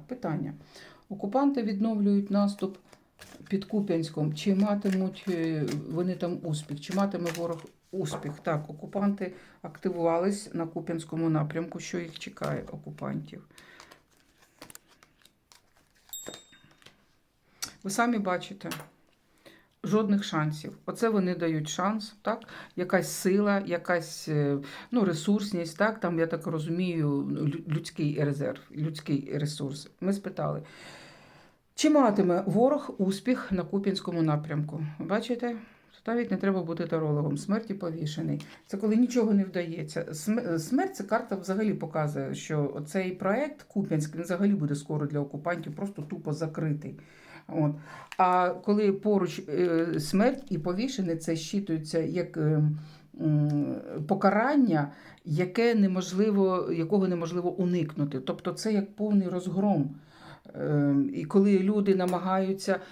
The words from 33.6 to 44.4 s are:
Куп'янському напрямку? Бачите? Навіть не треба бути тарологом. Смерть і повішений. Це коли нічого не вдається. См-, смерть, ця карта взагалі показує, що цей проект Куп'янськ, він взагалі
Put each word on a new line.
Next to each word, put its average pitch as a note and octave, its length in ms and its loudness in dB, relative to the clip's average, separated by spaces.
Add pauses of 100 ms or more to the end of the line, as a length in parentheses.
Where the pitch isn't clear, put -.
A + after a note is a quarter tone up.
Куп'янському F#3+ 580 -2
напрямку? D3+ 600 0 (160)
Бачите? A#3 560 -2 (520)
Навіть A3+ 240 0
не F#3 60 2
треба F#3+ 260 0
бути E3 240 -4
тарологом. D3 500 0
Смерть G#3+ 320 -2
і G3+ 40 -4
повішений. D#3+ 680 -4 (260)
Це G3 100 -6
коли G#3+ 180 2
нічого A#3+ 380 4
не G3 100 6
вдається. E3 680 -4
См-, E3+ 480 -2
смерть, C#4 360 0
ця G#3 80 -8
карта A3 320 0
взагалі F#3+ 380 0
показує, D3 640 -2
що D3 520 -2
цей F#3 240 -2
проект A3+ 520 -2
Куп'янськ, D#3+ 520 -2
він E3 80 -4
взагалі F#3+ 300 2